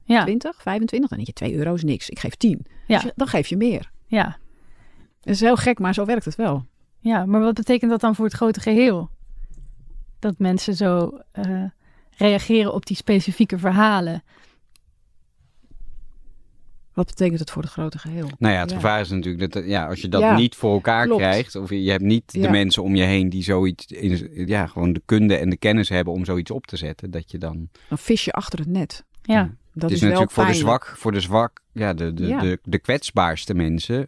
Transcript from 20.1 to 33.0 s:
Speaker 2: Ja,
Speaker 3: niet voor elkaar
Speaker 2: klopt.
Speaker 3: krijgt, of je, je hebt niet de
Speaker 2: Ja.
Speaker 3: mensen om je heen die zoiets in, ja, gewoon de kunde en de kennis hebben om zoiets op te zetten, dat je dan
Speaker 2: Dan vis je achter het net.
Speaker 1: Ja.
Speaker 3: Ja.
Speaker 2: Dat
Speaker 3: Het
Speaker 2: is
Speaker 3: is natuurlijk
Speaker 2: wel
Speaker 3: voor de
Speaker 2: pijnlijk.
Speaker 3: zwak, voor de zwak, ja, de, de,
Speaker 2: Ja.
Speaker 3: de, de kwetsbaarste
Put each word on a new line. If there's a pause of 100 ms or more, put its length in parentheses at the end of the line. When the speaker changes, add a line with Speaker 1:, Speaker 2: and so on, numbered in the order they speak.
Speaker 2:
Ja,
Speaker 3:
niet
voor
elkaar
Speaker 2:
klopt.
Speaker 3:
krijgt,
of
je,
je
hebt
niet
de
Speaker 2:
Ja.
Speaker 3:
mensen
om
je
heen
die
zoiets
in,
ja,
gewoon
de
kunde
en
de
kennis
hebben
om
zoiets
op
te
zetten,
dat
je
dan (200)
Speaker 2:
Dan
vis
je
achter
het
net. (180)
Speaker 1:
Ja.
Speaker 3:
Ja. (340)
Speaker 2:
Dat
Speaker 3:
Het
Speaker 2:
is
Speaker 3:
is
natuurlijk
Speaker 2:
wel
Speaker 3:
voor
de
Speaker 2:
pijnlijk.
Speaker 3:
zwak,
voor
de
zwak, (120)
ja,
de,
de,
Speaker 2:
Ja.
Speaker 3:
de,
de
kwetsbaarste